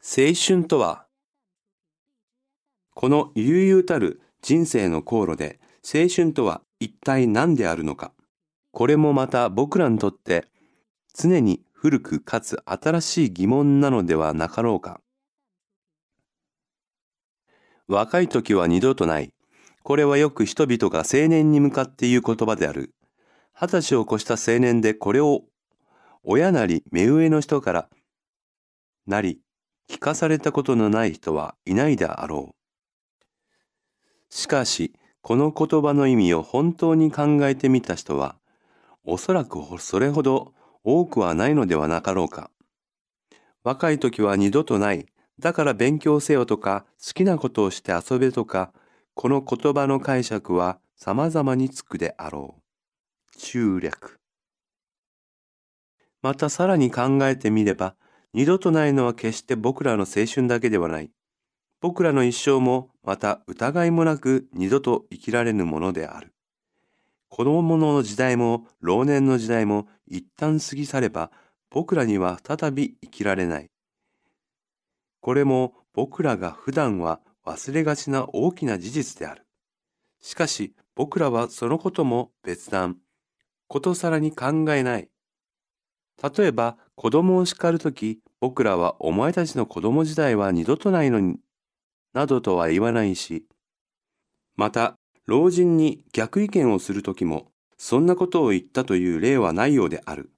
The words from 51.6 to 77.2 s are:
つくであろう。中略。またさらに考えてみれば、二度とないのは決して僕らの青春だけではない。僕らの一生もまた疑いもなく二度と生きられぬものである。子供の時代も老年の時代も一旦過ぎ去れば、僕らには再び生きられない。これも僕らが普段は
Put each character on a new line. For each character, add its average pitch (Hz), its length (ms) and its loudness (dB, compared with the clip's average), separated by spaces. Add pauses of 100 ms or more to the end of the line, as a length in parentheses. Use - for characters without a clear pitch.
つ - 160 -12
く - 140 -10
で - 180 -6
あ 78 140 -14
ろ 71 280 -14
う。 - 800 -20
中 107 400 -2
略。 - 420 -10 (2000)
ま 135 120 -2
た 147 140 -2
さ 175 180 -2
ら 190 100 4
に 127 140 4
考 131 320 0
え 135 140 0
て 107 140 -2
み 107 140 2
れ 98 100 2
ば、 92 200 -6 (400)
二 127 120 2
度 185 120 4
と 190 120 0
な 156 160 4
い 139 80 2
の 131 100 2
は 120 80 0
決 113 260 -6
し - 40 -16
て 123 140 -4
僕 123 280 -4
ら 117 120 0
の 101 80 0
青 101 200 -2
春 123 240 -2
だ 120 100 0
け 117 120 0
で 104 80 0
は 85 100 -2
な 80 140 -6
い。 78 80 -16 (720)
僕 175 200 -4
ら 165 100 2
の 135 120 4
一 120 100 0
生 135 260 2
も 127 300 0 (120)
ま 98 160 -6
た 104 280 -4
疑 147 400 -2
い 170 40 2
も 165 140 2
な 160 120 0
く 131 380 0
二 92 160 -4
度 135 100 2
と 123 300 -2
生 - 80 -18
き - 140 -10
ら 120 120 0
れ 117 80 -2
ぬ 95 140 -2
も 78 140 -4
の 92 120 -4
で 80 140 -8
あ 76 120 -16
る。 - 140 -20 (960)
子 - 160 -4
供 165 320 2
の 147 260 2
時 104 140 -6
代 127 200 0
も 117 300 0 (140)
老 95 240 0
年 139 220 2
の 131 100 4
時 113 120 -4
代 117 180 0
も 104 200 -2 (200)
一 - 180 -12 (120)
旦 156 240 0
過 - 160 -12
ぎ 143 100 -6
去 135 140 -4
れ 120 100 0
ば、 82 200 -8 (400)
僕 165 240 -4
ら 135 120 0
に 104 100 0
は 90 260 -2
再 151 280 -6
び 135 320 -6
生 - 60 -20
き - 160 -10
ら 98 100 0
れ 92 120 -2
な 80 140 -4
い。 76 100 -20 (1500)
こ 127 140 -4
れ 139 100 4
も 127 300 0 (180)
僕 143 300 -4
ら 127 160 0
が 90 140 -8
普 - 200 -10
段 117 280 -2
は 82 200 -4 (240)